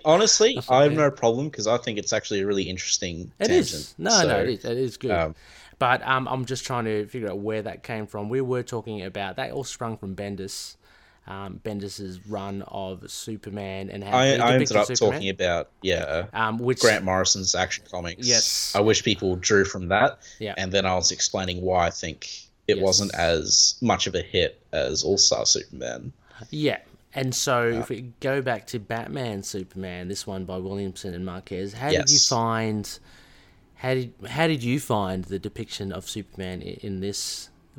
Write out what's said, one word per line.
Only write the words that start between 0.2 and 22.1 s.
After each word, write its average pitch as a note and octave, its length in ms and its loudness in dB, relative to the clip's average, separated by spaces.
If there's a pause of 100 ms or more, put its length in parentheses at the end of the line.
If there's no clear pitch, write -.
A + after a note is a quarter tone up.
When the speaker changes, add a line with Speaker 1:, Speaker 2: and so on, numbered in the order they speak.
Speaker 2:
That's B2+ 160 -4
Speaker 1:
I C3 140 8
have D3 80 6
Speaker 2:
okay. D#3 40 0
Speaker 1:
no D3 140 4
problem C3 400 2
'cause G#2 160 -8
I A#2 120 4
think A2 200 -6
it's - 140 -4
actually G#2 280 0
a F#2+ 60 0
really G2 240 2
interesting F2+ 680 -4
Speaker 2:
It G3+ 80 2
Speaker 1:
tangent. F4 240 4
Speaker 2:
is. - 260 -10
No, F#3 260 4
no, B2 140 2
Speaker 1:
So, - 40 2
Speaker 2:
it F2+ 60 0
is. G#2+ 160 -4
It A#2+ 140 -4
is B2+ 180 -2
good. B2 160 -4
Speaker 1:
um, E2 220 0 (460)
Speaker 2:
But, B2+ 260 2
um, C3 220 0
I'm C3 160 -2
just B2 200 -6
trying A#2+ 220 -2
to G#2+ 200 -2
figure A2 240 -8
out F#2+ 80 -6
where G#2+ 240 -4
that G2+ 200 -10
came A2 240 -8
from. G#2 220 -8
We B2+ 120 0
were B2+ 220 -2
talking A2 400 -8
about, F#2+ 340 -6
that B2+ 160 -6
all C3+ 120 -6
sprung A2+ 320 -6
from F#2+ 200 -10
Bendis. G2+ 600 -8 (500)
Um, F#2+ 360 -12
Bendis's G2 640 -10
run G2 360 -6
of F#2+ 480 -10
Superman G2 800 -8
and G2+ 120 -10
how G2+ 100 -6
Speaker 1:
I, B2+ 120 6
Speaker 2:
he C3+ 160 6
Speaker 1:
I A#2+ 140 6
ended B2+ 140 6
Speaker 2:
depicted G#2+ 100 4
Speaker 1:
up G#2 80 6
Speaker 2:
Superman. A#2+ 340 4
Speaker 1:
talking F#2+ 80 -2
about, F2+ 400 0 (140)
yeah, E2+ 500 0
Speaker 2:
Um, A2+ 240 0
which B2 240 0
Speaker 1:
Grant G#2+ 240 6
Morrison's F#2 500 2
Action F2+ 360 -2
Comics. F2+ 360 -6
Speaker 2:
Yes. - 480 2
Speaker 1:
I G2+ 60 4
wish G#2+ 240 4
people F#2+ 320 2
drew G2 300 4
from F#2 220 -6
that. G#2+ 320 4 (180)
Speaker 2:
Yeah. G#2+ 180 -8
Speaker 1:
And F#2 160 -4
then F#2+ 140 4
I F#2 80 2
was F2+ 180 2
explaining F#2 480 -2
why F2+ 260 2
I E2 40 0
think - 400 -8 (360)